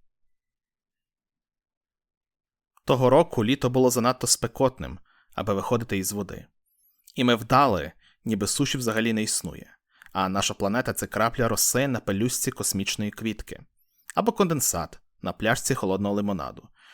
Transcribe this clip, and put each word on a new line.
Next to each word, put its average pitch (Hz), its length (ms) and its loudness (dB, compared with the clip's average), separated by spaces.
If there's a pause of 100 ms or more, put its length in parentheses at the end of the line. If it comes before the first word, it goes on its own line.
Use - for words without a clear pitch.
(2750)
Того 131 240 4
року 135 360 4
літо 127 240 2
було 127 200 4
занадто 120 380 0
спекотним, 90 720 -2 (340)
аби 101 200 -2
виходити 113 440 -2
із 95 140 -4
води. 101 340 -8 (680)
І 135 80 0
ми 123 120 6
вдали, 113 560 2 (340)
ніби 101 220 0
суші 139 300 0
взагалі 113 360 0
не 110 100 0
існує, - 540 -6 (340)
а 95 180 0
наша 98 240 0
планета — 107 400 -2
це 101 140 -6
крапля 113 400 0
роси 123 400 0
на 123 120 -2
пелюстці 104 520 -2
космічної 101 600 -4
квітки, - 520 -8 (520)
або 208 160 0
конденсат 151 680 -2 (220)
на 90 120 -6
пляшці 120 420 0
холодного 101 400 0
лимонаду, 101 540 -4 (240)